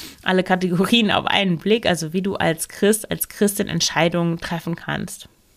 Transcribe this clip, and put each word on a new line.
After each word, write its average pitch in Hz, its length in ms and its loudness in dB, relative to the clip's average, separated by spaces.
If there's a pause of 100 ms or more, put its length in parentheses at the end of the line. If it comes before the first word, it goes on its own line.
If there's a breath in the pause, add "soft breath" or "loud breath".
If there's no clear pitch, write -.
(220 loud breath)
alle 185 220 2
Kategorien 185 640 2
auf - 160 2
einen 190 320 2
Blick. 220 260 2
Also 160 300 0
wie 190 80 -2
du 196 140 -2
als 165 320 -2
Christ, 214 420 0
als - 180 -4
Christin 202 400 0
Entscheidungen 170 720 0
treffen 165 380 -6
kannst. - 520 -8 (280)